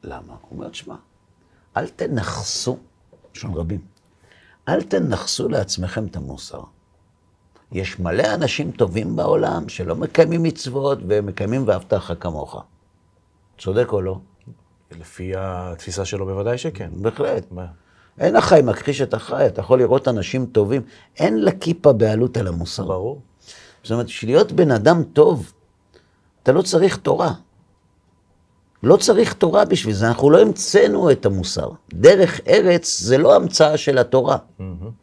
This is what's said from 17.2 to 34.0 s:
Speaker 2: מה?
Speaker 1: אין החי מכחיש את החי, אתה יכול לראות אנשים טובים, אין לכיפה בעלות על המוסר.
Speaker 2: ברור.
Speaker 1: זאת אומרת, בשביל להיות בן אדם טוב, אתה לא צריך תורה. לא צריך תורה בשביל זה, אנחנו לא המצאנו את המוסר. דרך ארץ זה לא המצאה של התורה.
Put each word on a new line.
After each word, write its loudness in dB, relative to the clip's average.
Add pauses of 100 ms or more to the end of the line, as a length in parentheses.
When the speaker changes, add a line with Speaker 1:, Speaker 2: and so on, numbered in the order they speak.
Speaker 2:
מה? -12 (540)
Speaker 1:
אין 2
החי 6
מכחיש -2
את -2
החי, -2
אתה -4
יכול 2
לראות 2
אנשים -4
טובים, 0 (360)
אין 0
לכיפה 2
בעלות 0
על -2
המוסר. -6
Speaker 2:
ברור. -6 (640)
Speaker 1:
זאת -8
אומרת, -2
בשביל -8
להיות 4
בן 2
אדם 4
טוב, 2 (920)
אתה 2
לא 4
צריך 2
תורה. -2 (1500)
לא 8
צריך 2
תורה 2
בשביל -2
זה, 0
אנחנו 4
לא 8
המצאנו 2
את 2
המוסר. -2 (240)
דרך 6
ארץ 2
זה 2
לא 6
המצאה 2
של 0
התורה. 2 (220)